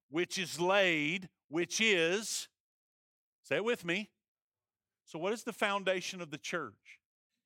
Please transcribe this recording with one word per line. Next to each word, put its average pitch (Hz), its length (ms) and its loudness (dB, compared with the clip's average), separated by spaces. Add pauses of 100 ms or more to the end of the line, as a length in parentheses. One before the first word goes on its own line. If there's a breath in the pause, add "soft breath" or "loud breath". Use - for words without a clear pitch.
which 170 280 -2
is 160 220 -4
laid, 180 680 2 (200)
which 165 320 -2
is, 196 680 2 (960)
say 139 140 -2
it 196 80 -2
with 233 180 -2
me. 185 260 -2 (960)
So - 140 -10
what 190 140 0
is 233 100 -8
the 233 80 -6
foundation 190 720 0
of 165 100 -10
the 147 60 -12
church? - 600 -8 (460)